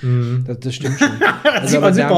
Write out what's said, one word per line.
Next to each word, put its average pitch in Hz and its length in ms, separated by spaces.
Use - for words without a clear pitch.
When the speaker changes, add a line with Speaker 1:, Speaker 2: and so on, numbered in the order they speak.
Speaker 1:
Mhm. 123 460
Speaker 2:
Das, 120 140
das 131 140
stimmt 139 260
schon. - 180
Speaker 1:
<laughs> - 240
Das 302 100
Speaker 2:
Also 190 140
Speaker 1:
sieht 147 100
Speaker 2:
aber 147 100
Speaker 1:
man 185 80
super 143 140
Speaker 2:
da 180 80